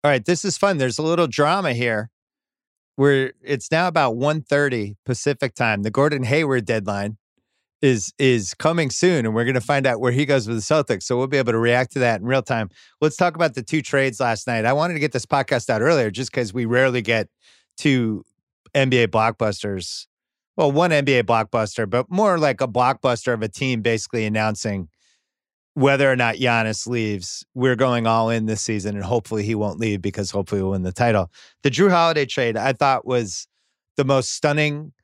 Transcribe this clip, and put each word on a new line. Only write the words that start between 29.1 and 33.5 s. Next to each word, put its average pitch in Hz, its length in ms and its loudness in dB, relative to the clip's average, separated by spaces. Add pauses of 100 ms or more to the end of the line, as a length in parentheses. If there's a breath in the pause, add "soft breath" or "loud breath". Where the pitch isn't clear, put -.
he 110 100 -2
won't 104 260 -4
leave 104 220 -2
because 98 280 -4
hopefully 101 300 -4
we'll 95 120 -2
win 92 100 -4
the 90 100 -4
title. 107 400 0 (300 soft breath)
The 143 80 2
Jrue 190 180 2
Holiday 165 380 2
trade, 117 320 -2
I 127 160 0
thought, 135 320 0
was 120 420 -4 (480)